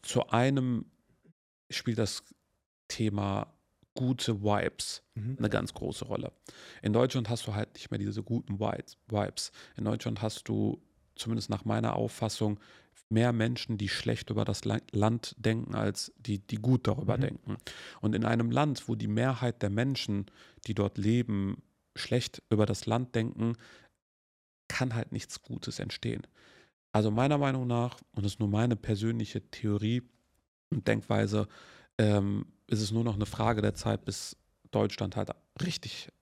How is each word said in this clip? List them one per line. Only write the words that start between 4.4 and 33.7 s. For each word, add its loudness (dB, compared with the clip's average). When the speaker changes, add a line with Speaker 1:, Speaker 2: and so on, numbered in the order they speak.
Speaker 1:
Vibes 0
Speaker 2:
Mhm. -6
Speaker 1:
eine 0
ganz 0
große -6
Rolle. -6
In 0
Deutschland 2
hast -4
du -4
halt -4
nicht -12
mehr -2
diese -4
guten -4
Vibes, -4
Vibes. -2
In -4
Deutschland -2
hast -4
du, 0
zumindest -4
nach -2
meiner 0
Auffassung, -2
mehr 4
Menschen, 0
die -2
schlecht -2
über 4
das -2
La-, 2
Land 2
denken, 0
als -2
die, -4
die -6
gut 2
darüber 0
Speaker 2:
Mhm. 0
Speaker 1:
denken. -4
Und 2
in 2
einem 2
Land, 2
wo 0
die -2
Mehrheit 0
der 0
Menschen, 0
die -4
dort 0
leben, 0
schlecht -2
über 6
das -4
Land 0
denken, -2
kann -2
halt -4
nichts -8
Gutes -8
entstehen. -6
Also 4
meiner 4
Meinung 0
nach, 0
und -2
das 0
ist -14
nur 2
meine 4
persönliche -2
Theorie 0
und -2
Denkweise, 2
ähm, 4
ist 0
es -2
nur 2
noch 0
eine 0
Frage 2
der 2